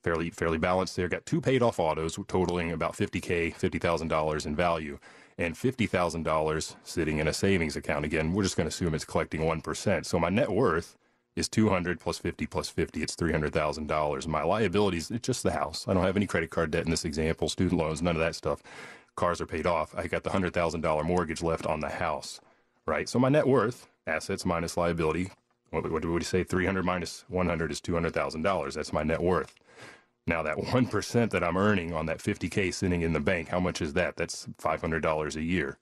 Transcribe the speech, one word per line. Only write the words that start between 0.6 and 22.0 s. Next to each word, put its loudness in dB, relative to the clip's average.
there. 0
Got -4
two 0
paid 2
off 2
autos 0
totaling 0
about -2
fifty -2
K, 0
fifty -2
thousand 0
dollars 0
in -4
value, 0
and -2
fifty 0
thousand 0
dollars 0
sitting -2
in 2
a 2
savings 2
account. -2
Again, 0
we're 2
just 0
gonna 0
assume 0
it's -4
collecting -2
one 0
percent. -2
So 0
my 2
net 2
worth 2
is -2
two 4
hundred 0
plus -4
fifty -4
plus -4
fifty, -2
it's -6
three 2
hundred 0
thousand -2
dollars. 0
My 0
liabilities, 2
it's -6
just -2
the 2
house. -4
I 0
don't 4
have 2
any 2
credit 0
card 0
debt 0
in 0
this 0
example, 0
student 2
loans, 0
none 2
of 0
that 0
stuff. -4
Cars 2
are -4
paid -4
off. 0
I -4
got -2
the -2
hundred 2
thousand 0
dollar 2
mortgage 0
left -2
on 0
the -4
house, -6